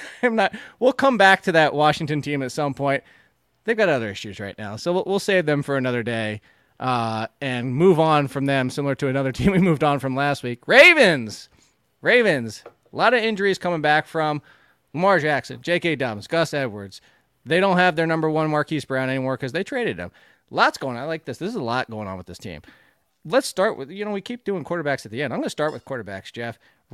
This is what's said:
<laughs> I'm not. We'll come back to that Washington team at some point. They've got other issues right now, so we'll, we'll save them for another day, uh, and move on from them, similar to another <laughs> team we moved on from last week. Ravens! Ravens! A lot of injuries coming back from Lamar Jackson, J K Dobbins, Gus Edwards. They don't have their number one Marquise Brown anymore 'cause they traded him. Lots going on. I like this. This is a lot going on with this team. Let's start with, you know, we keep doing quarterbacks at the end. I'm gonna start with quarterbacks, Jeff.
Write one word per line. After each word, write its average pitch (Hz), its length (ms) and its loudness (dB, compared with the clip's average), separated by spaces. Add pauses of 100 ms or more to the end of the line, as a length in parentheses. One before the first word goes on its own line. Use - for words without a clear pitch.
<laughs> - 140 -20
I'm 240 120 2
not. 196 180 2 (280)
We'll 254 120 4
come 262 240 2
back 190 280 6
to 190 80 0
that 156 220 6
Washington 151 460 2
team 143 220 -4
at 123 80 -6
some 143 240 -4
point. 139 300 -2 (600)
They've 220 120 -2
got 208 120 2
other 123 220 0
issues 98 300 -10
right 98 180 -10
now, 104 160 -10
so 170 180 -4
we'll, 180 140 0
we'll 196 140 -2
save 185 260 2
them 143 160 2
for 139 140 -2
another 127 260 0
day, 110 380 -4 (400)
uh, 113 480 -2 (120)
and 127 320 -4
move 160 280 4
on 156 260 4
from 139 200 -4
them, 135 220 0
similar 139 280 -4
to 147 100 -4
another 135 260 -2
<laughs> - 0 -
team 131 200 2
we 185 60 2
moved 165 260 4
on 143 160 2
from 131 160 -4
last 143 260 -2
week. 123 240 -8
Ravens! 214 840 6 (520)
Ravens! 156 640 2 (280)
A - 40 -14
lot 214 180 4
of 233 80 2
injuries 202 360 0
coming 175 220 -4
back 151 280 2
from 151 340 -2 (500)
Lamar 180 280 4
Jackson, 135 420 -2
J 170 180 0
K 160 160 0
Dobbins, 117 300 -4
Gus 165 260 0
Edwards. 104 480 -6 (440)
They 160 160 0
don't 190 160 4
have 180 200 4
their 165 100 2
number 160 240 2
one 156 200 0
Marquise 151 340 -2
Brown 131 240 -2
anymore 131 280 -2
'cause 123 160 -8
they 175 120 -4
traded 214 340 -4
him. 87 120 -10 (400)
Lots 233 280 0
going 131 180 -6
on. 117 80 -8
I - 20 -8
like 160 180 -8
this. 131 140 -10
This 170 120 -6
is 247 60 -8
a 180 60 -6
lot 120 280 -4
going 107 180 -10
on 95 100 -10
with 90 80 -16
this 87 120 -16
team. 80 220 -14 (640)
Let's 226 220 0
start 190 300 -2
with, 135 140 -12
you 196 140 -10
know, 208 60 -6
we 202 100 -6
keep 240 240 -12
doing 190 200 -4
quarterbacks 143 420 -6
at 101 60 -18
the 123 100 -6
end. 127 100 -4
I'm 180 80 -4
gonna 294 100 -6
start 151 220 -4
with 120 120 -14
quarterbacks, 101 480 -10
Jeff. 117 260 -10 (360)